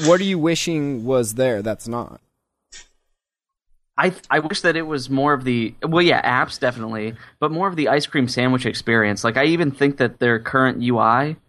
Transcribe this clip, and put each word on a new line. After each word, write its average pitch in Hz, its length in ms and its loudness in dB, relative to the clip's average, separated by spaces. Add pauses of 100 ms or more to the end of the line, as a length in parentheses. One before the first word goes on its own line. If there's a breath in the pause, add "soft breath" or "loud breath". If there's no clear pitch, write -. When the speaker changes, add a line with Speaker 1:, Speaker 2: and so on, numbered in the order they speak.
Speaker 1:
what 175 160 6
are 196 40 -2
you 190 140 0
wishing 151 680 -2
was 123 300 0
there 123 260 0
that's 107 280 -6
not? 117 320 -8 (1800 loud breath)
Speaker 2:
I, 170 160 0 (180)
I 151 80 2
wish 156 220 -4
that 165 160 0
it 165 100 -4
was 135 240 -6
more 135 220 2
of 131 100 -2
the, 120 400 -2
well, 165 220 2
yeah, 151 180 4 (220)
apps - 160 -10
definitely, 113 540 -4 (260 loud breath)
but 151 100 0
more 165 160 -2
of 185 80 -4
the 151 140 0
ice 139 180 2
cream 131 220 0
sandwich 127 360 0
experience. 107 600 0
Like, 117 120 0
I 135 100 4
even 165 260 2
think 143 240 0
that 120 240 -2
their 120 180 2
current 127 440 0
U 120 180 2
I, 127 340 2 (140)